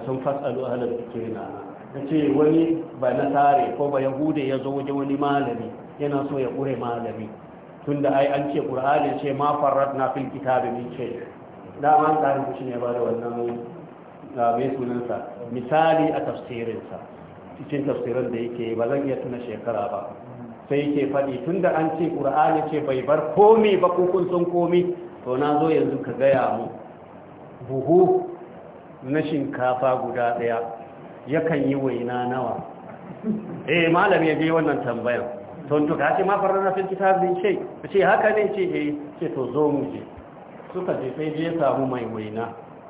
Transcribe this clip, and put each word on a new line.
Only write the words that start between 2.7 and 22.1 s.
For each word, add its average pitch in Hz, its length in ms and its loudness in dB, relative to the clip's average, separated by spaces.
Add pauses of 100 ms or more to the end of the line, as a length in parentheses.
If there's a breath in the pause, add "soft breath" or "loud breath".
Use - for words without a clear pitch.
ba 143 100 2
nasare 143 640 4
ko 147 120 0
ba 139 100 0
yahude 139 480 0
ya 131 160 0
zo 135 80 -4
wajen 139 240 -2
wani 139 220 0
malami, 139 560 0 (260)
yana 143 320 0
so 143 80 -2
ya 131 160 0
ƙure 135 240 -2
malami. 117 480 -6 (580)
Tunda 143 300 0
ai 135 140 4
an 147 260 0
ce 151 80 2
Qur'ani 135 560 0
ce, 143 140 -2
"Ma 147 260 2
farratna 135 560 2
fil 131 160 -6
kitabi 127 400 0
min 120 240 -6
shay." 120 240 -6 (640)
Dama 151 320 6
an 156 80 4
tsarin 135 380 0
shi 131 60 -8
ne 123 120 -4
ba 120 160 -2
da 123 80 -2
wannan, 117 580 -2 (800)
ah, 117 200 4
mai 131 200 0
sunansa, 120 480 -4 (260)
misali 156 640 2
a 139 80 -2
tafsirinsa. 117 800 -8 (580)
Cikin 139 260 -6
tafsirin 120 480 -2
da 117 60 -4
yake 117 360 -4
ba 117 140 0
zan 139 160 0
iya 131 160 0
tuna 123 240 -6
shekara 107 480 -4
ba. 101 160 -6 (640)
Sai 143 180 2
yake 143 240 2
faɗi, 135 320 0
tunda 175 320 2
an 160 220 2
ce 165 100 2
Qur'ani 147 640 2